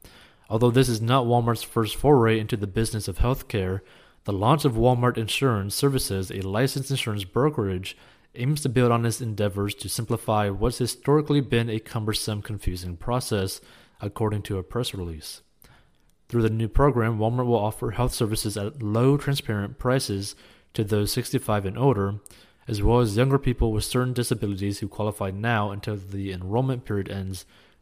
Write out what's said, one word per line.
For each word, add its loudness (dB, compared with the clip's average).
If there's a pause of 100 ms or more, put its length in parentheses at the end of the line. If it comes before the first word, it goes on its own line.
(480)
Although 4
this 4
is -2
not 2
Walmart's 2
first -2
foray 6
into -4
the -2
business -2
of -6
healthcare, 0 (440)
the -4
launch 4
of 2
Walmart 4
Insurance 0
Services, 0
a -6
licensed -2
insurance -2
brokerage, -2 (380)
aims -2
to -2
build 4
on 2
its -2
endeavors -2
to -10
simplify 0
what's 0
historically 2
been 0
a -2
cumbersome, -4
confusing -4
process, -2 (400)
according -2
to -4
a -6
press -4
release. -10 (880)
Through 2
the 4
new 0
program, 4
Walmart 0
will 4
offer -2
health 0
services -2
at -6
low, 4
transparent -4
prices -2 (380)
to 0
those 0
sixty-five -2
and -6
older, 2 (480)
as -4
well 6
as 2
younger 4
people 0
with -2
certain 0
disabilities -2
who -6
qualify -4
now -2
until -6
the -8
enrollment -2
period -4
ends -8 (360)